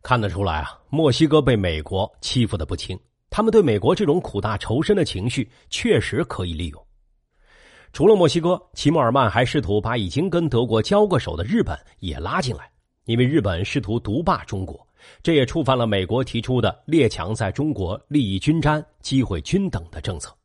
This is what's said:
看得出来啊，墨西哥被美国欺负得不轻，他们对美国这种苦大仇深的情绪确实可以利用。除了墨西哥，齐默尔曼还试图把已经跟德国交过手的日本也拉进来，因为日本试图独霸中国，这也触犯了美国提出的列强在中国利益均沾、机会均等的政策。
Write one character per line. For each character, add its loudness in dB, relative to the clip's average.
看 0
得 -2
出 -4
来 -2
啊， -10
墨 2
西 4
哥 4
被 2
美 -2
国 -4
欺 0
负 -6
得 -4
不 -6
轻， -10
他 -2
们 4
对 8
美 4
国 2
这 0
种 2
苦 -6
大 -4
仇 -2
深 2
的 0
情 -6
绪 -4
确 0
实 -2
可 -8
以 -6
利 -6
用。 -14
除 2
了 8
墨 4
西 2
哥， 0
齐 0
默 2
尔 4
曼 4
还 2
试 -2
图 0
把 -4
已 -4
经 -2
跟 0
德 0
国 2
交 4
过 0
手 -4
的 -4
日 0
本 -4
也 -8
拉 -4
进 -4
来， -18
因 0
为 6
日 4
本 -2
试 -2
图 -2
独 -4
霸 0
中 -8
国， -18
这 0
也 6
触 -2
犯 2
了 0
美 0
国 -2
提 -4
出 0
的 -2
列 4
强 -4
在 -4
中 -4
国 -6
利 0
益 -2
均 2
沾、 0
机 0
会 -2
均 0
等 -8
的 -12
政 -6
策。 -16